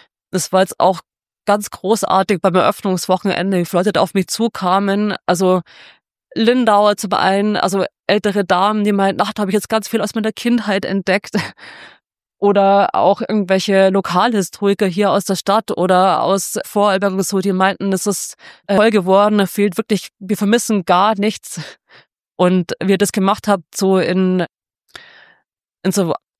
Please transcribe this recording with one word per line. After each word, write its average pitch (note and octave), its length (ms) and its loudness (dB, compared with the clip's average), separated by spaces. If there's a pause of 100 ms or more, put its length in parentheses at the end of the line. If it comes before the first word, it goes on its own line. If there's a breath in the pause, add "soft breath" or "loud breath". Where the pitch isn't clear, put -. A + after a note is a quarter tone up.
(320 loud breath)
Das F3+ 200 -4
war F#3+ 100 4
jetzt - 180 -4
auch F3+ 220 0 (440)
ganz G#3 240 -2
großartig F#3+ 720 -2
beim F#3 140 0
Eröffnungswochenende, F#3 1000 0
wie F3 80 -2
viele F3 160 -2
Leute F#3+ 120 0
da - 80 2
auf F#3 120 -2
mich F#3+ 140 0
zukamen. G3+ 880 -2 (100)
Also F#3 360 2 (720 loud breath)
Lindauer G#3+ 640 2
zum F#3 160 -6
einen, G3+ 440 0
also F#3+ 280 0 (220)
ältere G3+ 380 0
Damen, G3+ 380 2
die G#3 100 2
meinten, G3 280 0
"Ach, G#3 120 -4
da - 80 -6
hab G3 80 -2
ich - 40 -2
jetzt G#3 160 -2
ganz A3 180 -2
viel A3 140 -4
aus - 140 -6
meiner A3 160 -2
Kindheit G#3+ 540 -2
entdeckt." G3 500 -2
<laughs> - 200 -6 (840 loud breath)
Oder G3 560 4
auch F3 260 2
irgendwelche F#3+ 680 2
Lokalhistoriker G3 960 0
hier F#3 240 0
aus F#3+ 140 0
der F#3+ 100 -4
Stadt G#3 420 -2
oder F3+ 460 2
aus F#3 420 -2
Vorarlberg G3+ 480 0
und F#3+ 100 -2
so, G3 160 -2
die F#3+ 140 0
meinten, F#3+ 380 -2
"Das F#3+ 160 -4
ist, - 280 -4 (320 loud breath)
äh, G3+ 100 2
toll G#3+ 140 6
geworden, G3+ 460 4
da G3 80 2
fehlt G3+ 320 -2
wirklich, - 320 -4 (100)
wir F#3+ 180 -4
vermissen G#3 480 0
gar G3 340 2
nichts." - 420 -6 (760 loud breath)
Und F3+ 440 0
wie F#3+ 120 0
ihr F#3+ 40 2
das G3+ 140 0
gemacht G3 360 -2
habt, G3 280 -2
so F#3+ 240 2
in, F#3 440 0 (1400 loud breath)
in F#3+ 80 0
so F3 240 0 (240)